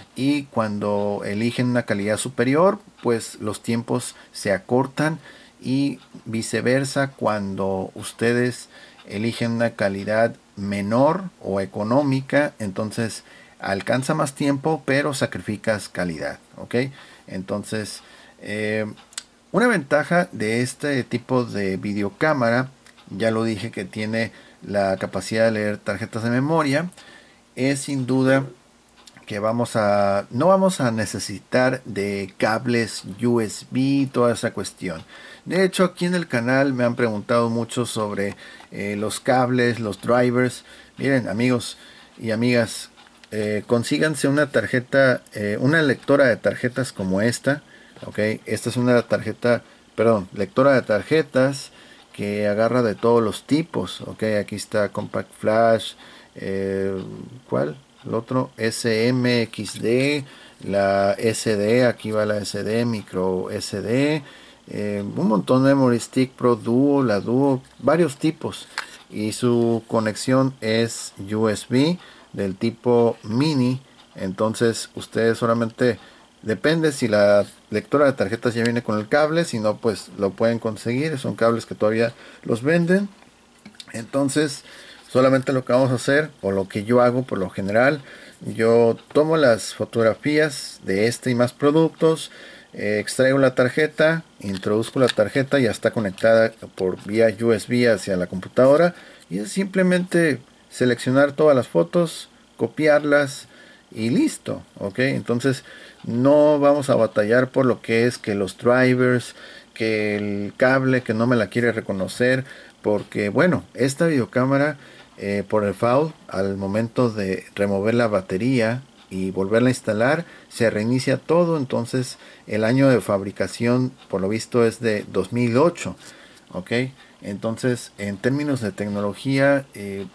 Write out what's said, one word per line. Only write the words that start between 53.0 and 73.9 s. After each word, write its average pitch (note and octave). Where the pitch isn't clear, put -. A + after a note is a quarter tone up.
los G#2
tipos, C#3
¿ok? G2+
Aquí G2+
está G2+
Compact G2+
Flash, A2+
eh, G2
¿cuál? C#3
El A2
otro, B2+
S A2+
M B2
X -
D, C3+
la G2
S A2
D, A#2
aquí A2
va G#2+
la G#2
S G2+
D, A2
micro F#2+
S G2+
D, C#3
eh, G#2
un D#3+
montón C3
de C#3
Memory B2
Stick C3
Pro B2
Duo, C3
la G#2
Duo, C3
varios D3
tipos. -
Y G#2+
su A#2
conexión C3
es A2+
U A2
S G#2
B D3
del F#2+
tipo A#2
mini, C3